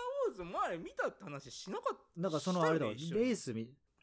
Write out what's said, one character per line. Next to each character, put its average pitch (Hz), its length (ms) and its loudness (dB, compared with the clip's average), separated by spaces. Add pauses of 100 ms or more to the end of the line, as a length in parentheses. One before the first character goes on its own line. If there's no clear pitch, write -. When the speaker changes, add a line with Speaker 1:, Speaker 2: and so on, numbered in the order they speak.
(300)
Speaker 1:
ウ - 20 0
ォ - 20 -4
ー 214 40 -14
ズ 180 60 -6
前 220 340 -2
見 349 140 -8
た 440 180 0
っ - 80 -8
て 196 60 -16
話 143 280 -8
し - 180 -10
な 440 120 -4
か 494 120 0
っ - 40 -14 (180)
た？ 165 60 -4
Speaker 2:
な 190 80 2
ん - 20 0
か 151 80 2
そ 180 140 2
の 175 100 4
あ 160 80 8
れ 160 80 4
だ 127 80 2
わ、 107 100 -2
Speaker 1:
し 160 120 -6
た 175 60 0
よ 220 60 4
ね、 254 100 4
一 143 200 0
緒 - 20 -
に。 110 60 -2
Speaker 2:
レ 113 60 -4
ー 131 100 -14
ス - 0 -
み-、 - 20 -20 (260)